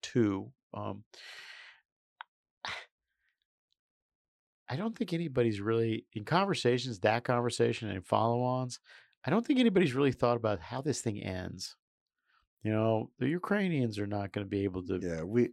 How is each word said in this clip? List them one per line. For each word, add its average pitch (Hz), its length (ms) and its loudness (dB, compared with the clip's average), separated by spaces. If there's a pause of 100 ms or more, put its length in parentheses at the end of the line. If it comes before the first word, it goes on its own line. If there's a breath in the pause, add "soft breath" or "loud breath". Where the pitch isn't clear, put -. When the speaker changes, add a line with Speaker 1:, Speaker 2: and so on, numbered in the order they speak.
Speaker 1:
Two. 104 500 0 (220)
Um, 104 300 -8 (3750 loud breath)
I 127 80 -4
don't 220 200 -6
think 175 160 -4
anybody's 127 480 0
really, 113 520 0
in 107 120 -8
conversations, 127 720 2
that 110 240 4
conversation 117 680 0
and 95 160 -6
follow-ons, 123 720 0 (460 soft breath)
I 131 40 -4
don't 220 160 2
think 262 140 2
anybody's 196 340 4
really 139 180 4
thought 120 260 2
about 107 220 0
how 127 220 -8
this 147 200 -2
thing 104 200 -4
ends. 92 540 -8 (880)
You 107 80 -2
know, 110 480 2
the 123 80 0
Ukrainians 160 720 0
are 101 80 -2
not 101 260 -4
gonna 101 140 -4
be 98 160 -2
able 92 240 -2
to 92 120 0
Speaker 2:
Yeah, 82 220 -4
we, 110 220 2
we, - 100 2